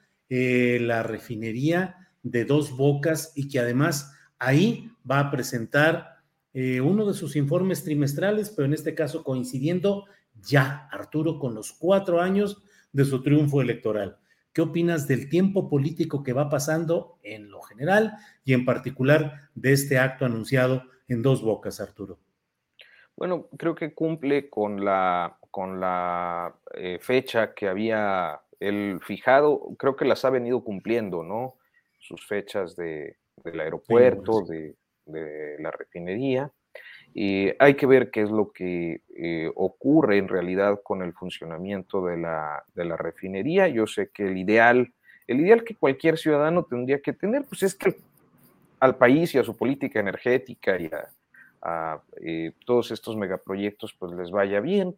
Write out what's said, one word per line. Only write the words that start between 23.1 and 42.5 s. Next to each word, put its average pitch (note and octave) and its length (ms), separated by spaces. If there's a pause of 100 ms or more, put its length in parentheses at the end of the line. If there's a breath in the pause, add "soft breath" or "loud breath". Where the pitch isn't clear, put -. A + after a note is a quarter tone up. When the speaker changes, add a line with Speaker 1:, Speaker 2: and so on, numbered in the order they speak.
Speaker 2:
Bueno, F3+ 320 (100)
creo D#3+ 180
que D#3 180
cumple C#3+ 560
con G#2 340
la, F#2 540 (140)
con F#2+ 280
la, F2 760 (200)
eh, F2+ 280
fecha B2+ 520
que G2+ 160
había G2 720 (180)
él G2+ 420
fijado. C3+ 600 (160)
Creo C3+ 180
que D3+ 100
las E3+ 200
ha C3 40
venido B2 340
cumpliendo, G2 600
¿no? A2+ 320 (460)
Sus - 240
fechas G2 520
de, D#2+ 400 (260)
del E2 160
aeropuerto, G#2 840
Speaker 1:
Sí, - 0
pues. - 40 (560)
Speaker 2:
de, D#2 140
de D2+ 420
la D#2 80
refinería. B2+ 800 (640 loud breath)
Y G2 360 (100)
hay C#3+ 140
que C#3 140
ver B2+ 220
qué A2 120
es G#2+ 80
lo G#2+ 240
que, F2 480 (160)
eh, E2 360
ocurre C3 640
en F#2+ 120
realidad F#2+ 520
con G2 200
el F2 100
funcionamiento F#2 920
de F2 120
la, D#2 460 (100)